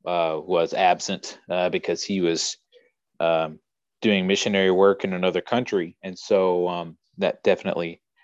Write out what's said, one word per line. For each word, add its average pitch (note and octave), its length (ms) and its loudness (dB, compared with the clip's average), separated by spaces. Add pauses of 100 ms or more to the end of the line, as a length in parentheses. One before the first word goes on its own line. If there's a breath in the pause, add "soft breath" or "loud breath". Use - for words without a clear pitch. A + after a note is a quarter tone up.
uh, E2 360 -2
was E2+ 300 0
absent, F#2 680 0 (120)
uh, F2+ 180 0
because - 340 -4
he G2 180 -2
was, E2+ 360 0 (640 soft breath)
um, D#2+ 380 0 (440)
doing G2 240 2
missionary G2 440 2
work G2 340 4
in F#2+ 80 -2
another F2+ 280 0
country. G2+ 640 -4
And F#2+ 160 -12
so, F#2 500 2
um, E2+ 280 -8 (220)
that F#2+ 240 -2
definitely F2 600 -2 (220)